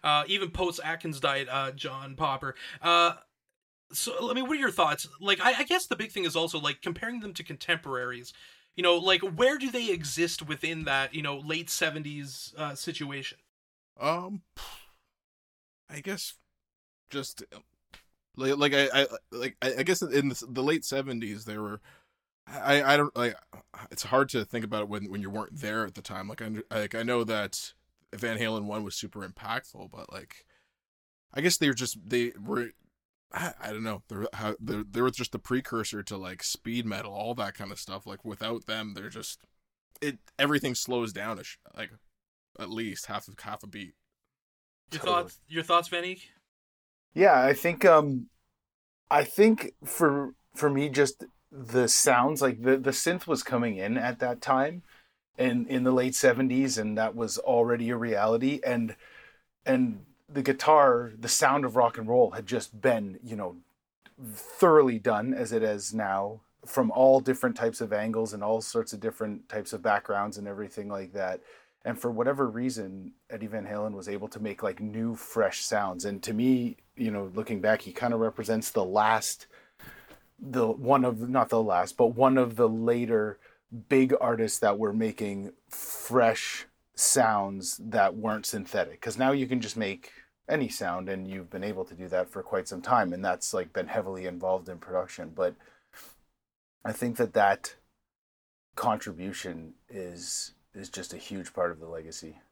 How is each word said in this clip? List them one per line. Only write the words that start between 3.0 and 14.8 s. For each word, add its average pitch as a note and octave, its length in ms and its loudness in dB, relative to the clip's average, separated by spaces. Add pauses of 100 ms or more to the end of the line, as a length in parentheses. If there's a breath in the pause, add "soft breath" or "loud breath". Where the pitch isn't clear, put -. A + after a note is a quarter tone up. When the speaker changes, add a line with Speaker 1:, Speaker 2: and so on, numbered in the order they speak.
Speaker 1:
so, A#3 400 -4
I - 20 0
mean, B3+ 140 -2
what D4+ 80 0
are C#4 60 -2
your A#3+ 100 2
thoughts? D3+ 340 2 (140)
Like, G3 220 2
I, B3 120 6
I B3+ 100 -2
guess F4+ 240 0
the A3 100 -2
big A3 140 -6
thing F#3+ 120 -4
is D#3+ 120 -2
also, E3 260 -2
like, C#3+ 200 -2
comparing A3+ 380 -6
them G3+ 140 -10
to D#3+ 100 -10
contemporaries. B2+ 880 -6 (460 loud breath)
You F3 60 -2
know, F3 120 8
like, F3+ 260 4
where A#3 360 2
do C4 120 -4
they A#3 220 -2
exist D#3+ 560 -2
within D#3+ 380 -4
that, C3+ 280 0
you D#3 80 -6
know, C#3+ 180 -4
late D#3+ 300 -6
seventies, D3 880 -6
uh, D3 160 -6
situation? C#3 640 -8 (600)
Speaker 2:
Um, F3+ 440 -4 (1500 loud breath)